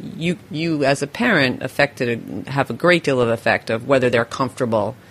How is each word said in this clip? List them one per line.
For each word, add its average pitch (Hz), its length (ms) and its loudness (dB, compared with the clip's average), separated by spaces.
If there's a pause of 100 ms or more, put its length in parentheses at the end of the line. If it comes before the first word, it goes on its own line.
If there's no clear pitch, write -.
(160)
you, 165 220 -2 (120)
you 156 360 -2
as 139 160 2
a 143 60 -2
parent 170 540 0
affected, 120 840 -4
have 135 220 -2
a 120 40 -6
great 170 300 4
deal 135 160 2
of 120 80 2
effect 113 420 0
of 117 200 -4
whether 127 200 4
they're 117 160 4
comfortable 113 680 -2 (160)